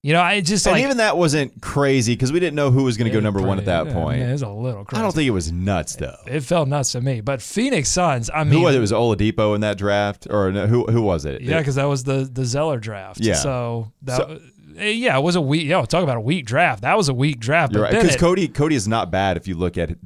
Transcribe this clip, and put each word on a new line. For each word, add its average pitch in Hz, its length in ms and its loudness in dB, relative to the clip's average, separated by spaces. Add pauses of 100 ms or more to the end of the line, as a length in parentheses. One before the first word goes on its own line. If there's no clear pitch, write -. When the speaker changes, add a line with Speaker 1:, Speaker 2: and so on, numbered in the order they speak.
Speaker 1:
You 147 120 2
know, 175 80 4
I 202 180 2
just, 180 260 0
Speaker 2:
And 190 100 4
Speaker 1:
like, 247 80 2
Speaker 2:
even 277 120 2
that 208 220 2
wasn't 151 420 0
crazy 135 560 2
'cause 131 160 -2
we 175 80 2
didn't 165 140 -2
know 143 160 2
who 135 140 4
was 123 120 0
gonna 113 140 0
go 107 80 2
Speaker 1:
It 107 60 2
Speaker 2:
number 98 180 0
one 95 160 0
at 101 60 -6
Speaker 1:
pretty, - 20 -2
Speaker 2:
that 85 220 0
Speaker 1:
yeah, - 40 -6
Speaker 2:
point. 76 300 -2
Speaker 1:
it 120 80 -2
is 143 100 -2
a 117 80 -6
little 107 380 -8
crazy. 214 140 -4
Speaker 2:
I - 20 0
don't 190 120 -2
think 151 120 2
it 123 60 2
was 85 200 -2
nuts, 90 440 -2
though. - 200 -10 (100)
Speaker 1:
It 139 140 -6
felt 151 280 0
nuts 139 240 -2
to 123 100 -6
me. 127 180 -2
But 131 220 -4
Phoenix 214 480 -2
Suns, 143 400 0
I 156 140 -2
Speaker 2:
Who - 60 2
Speaker 1:
mean, 113 120 6
Speaker 2:
was 147 120 6
it? 131 40 4
It - 20 4
was 104 120 2
Oladipo 107 600 2
in 104 60 0
that 104 160 0
draft? 101 540 0
Or 98 200 2
no, 98 180 -2
who, 120 180 2
who 113 160 2
was 82 240 0
it? 69 160 -6
Speaker 1:
Yeah, 147 160 0
Speaker 2:
It 151 60 0
Speaker 1:
'cause 135 100 -2
that 135 100 0
was 139 200 -2
the, 135 280 -2
the 127 140 -4
Zeller 139 320 -2
draft. 104 420 -12
Speaker 2:
Yeah. 107 140 2
Speaker 1:
So, 117 580 -4 (100)
that 127 140 -4
Speaker 2:
So 135 120 0
Speaker 1:
w-, - 120 -16 (360)
yeah, 214 420 0
it 135 40 2
was 170 120 0
a 180 60 2
weak, 151 260 0
yeah, 156 180 2
talk 175 200 0
about 131 120 -2
a 113 40 -4
weak 139 260 -2
draft. 127 360 0
That 156 140 0
was 180 120 2
a 131 60 0
weak 131 260 0
draft. 139 320 0
Speaker 2:
You're 104 100 2
Speaker 1:
But - 100 2
Speaker 2:
right, - 20 2
'cause 202 160 4
Speaker 1:
Bennett 135 100 2
Speaker 2:
Cody, 180 260 4
Cody 147 300 0
is 101 100 -2
not 107 240 -2
bad 92 260 0
if 85 120 -8
you 87 80 -4
look 87 200 -2
at 82 140 -2 (160)